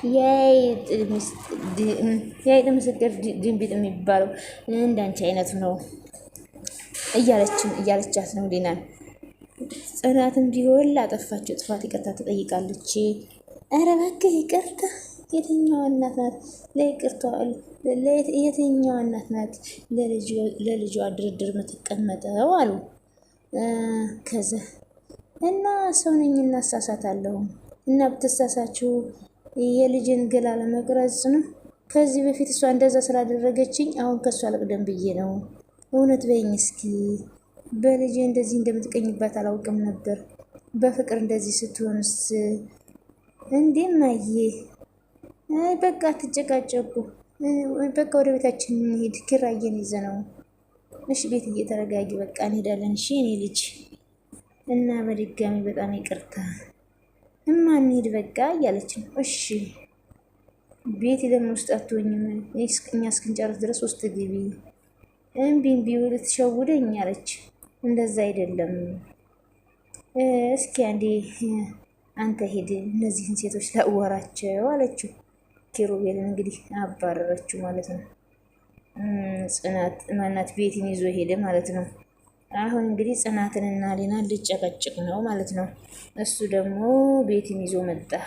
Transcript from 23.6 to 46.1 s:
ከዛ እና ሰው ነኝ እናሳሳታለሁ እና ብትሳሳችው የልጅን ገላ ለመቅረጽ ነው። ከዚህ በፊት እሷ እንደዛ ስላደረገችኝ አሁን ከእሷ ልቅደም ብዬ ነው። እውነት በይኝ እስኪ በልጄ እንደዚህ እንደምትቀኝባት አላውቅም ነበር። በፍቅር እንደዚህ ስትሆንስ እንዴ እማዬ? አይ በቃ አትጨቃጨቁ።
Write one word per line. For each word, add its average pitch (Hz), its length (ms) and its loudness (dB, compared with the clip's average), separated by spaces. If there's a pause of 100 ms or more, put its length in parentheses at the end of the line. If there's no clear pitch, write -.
ከዛ 208 260 -4 (880)
እና 381 240 0 (280)
ሰው 320 200 2
ነኝ 294 260 4
እናሳሳታለሁ 214 960 -2 (520)
እና 269 220 4
ብትሳሳችው 247 840 0 (800)
የልጅን 254 560 4
ገላ 240 300 2
ለመቅረጽ 240 680 2
ነው። 294 160 6 (480)
ከዚህ 285 320 4
በፊት 277 260 2
እሷ - 180 0
እንደዛ 254 340 6
ስላደረገችኝ 247 960 2
አሁን 247 220 0
ከእሷ 240 320 0
ልቅደም 208 340 -2
ብዬ 185 200 -4 (100)
ነው። 190 180 -2 (600)
እውነት 262 320 6
በይኝ 233 300 4
እስኪ - 260 -2 (920)
በልጄ 254 480 2
እንደዚህ 240 360 2
እንደምትቀኝባት 220 800 -2
አላውቅም 208 440 -2
ነበር። 202 380 -4 (560)
በፍቅር 247 440 2
እንደዚህ 214 360 -2
ስትሆንስ 214 580 -2 (1300)
እንዴ 285 420 4
እማዬ? 269 420 4 (1300)
አይ 339 220 2
በቃ 359 300 2
አትጨቃጨቁ። 262 840 -2 (1000)